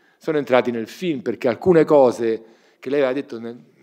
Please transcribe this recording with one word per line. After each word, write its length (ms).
sono 200
entrati 340
nel 160
film, 340
perché 260
alcune 380
cose 580
che 100
lei 100
aveva 140
detto 260
nel, 180